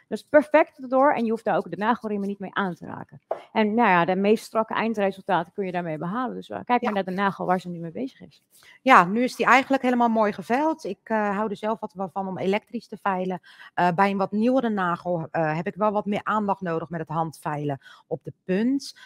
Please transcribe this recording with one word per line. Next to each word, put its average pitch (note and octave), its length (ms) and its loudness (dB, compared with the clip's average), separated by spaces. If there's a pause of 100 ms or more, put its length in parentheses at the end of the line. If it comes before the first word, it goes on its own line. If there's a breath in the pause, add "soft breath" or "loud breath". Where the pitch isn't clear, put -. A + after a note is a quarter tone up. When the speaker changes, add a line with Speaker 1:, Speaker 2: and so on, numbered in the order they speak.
Speaker 1:
Dat G#3+ 100 -6
is - 120 -18
perfect - 520 4
erdoor C4 320 2
en - 120 -2
je A3 60 -2
hoeft A3+ 120 -4
daar F3+ 140 0
ook F#3+ 120 -4
de E3 80 -8
nagelriemen G#3 500 -2
niet G3 120 -6
mee F#3 140 -10
aan F#3 220 -2
te - 100 -16
raken. - 360 -14 (300 loud breath)
En G#3+ 220 2
nou A#3 160 4
ja, F3 160 6
de F#3 100 0
meest G3+ 300 2
strakke - 280 -4
eindresultaten G3 800 -2
kun G3+ 120 -6
je F#3 60 -4
daarmee E3+ 260 -4
behalen. G3 380 -6
Dus, F#3 140 -14
eh, - 60 -10 (100)
kijk B3 160 2
maar A#3+ 80 -2
Speaker 2:
Ja. - 20 0
Speaker 1:
naar G3 120 -2
de F#3 80 -6 (100)
nagel F#3+ 240 -2
waar F3+ 140 2
ze F3+ 100 -10
nu F3 100 -10
mee E3 120 -10
bezig A#3 300 -8
is. D#3 200 -20 (400 soft breath)
Speaker 2:
Ja, A#3 240 8
nu G#3+ 180 0
is B3 120 -4
die A3 100 -2
eigenlijk C4 380 4
helemaal A#3+ 260 2
mooi A3 240 2
geveild. D4 500 -2
Ik, G3 200 -8
eh, G#3 320 -2
hou G#3+ 140 -2
er G3 80 -6
zelf A3 220 -4
wat - 140 -12
wel F#3 200 -8
van F#3+ 140 -6
om F#3+ 100 -6
elektrisch G3+ 500 -4
te G#3 140 -14
veilen. F#3 400 -2 (320 loud breath)
Eh, F3+ 180 2
bij G3 200 4
een G3 60 -2
wat F#3+ 140 0
nieuwere A#3 380 2
nagel, F3 640 -2
eh, D#3 240 0
heb E3+ 120 -4
ik G3+ 80 -6
wel G#3+ 160 2
wat G3+ 140 -2
meer G3+ 180 -2
aandacht G3+ 380 -2
nodig E3 280 -4
met E3+ 100 -6
het D#3+ 100 -8
handveilen D3+ 680 -4 (280 loud breath)
op - 160 -8
de D3+ 100 -12 (100)
punt. A#3 520 -2 (100)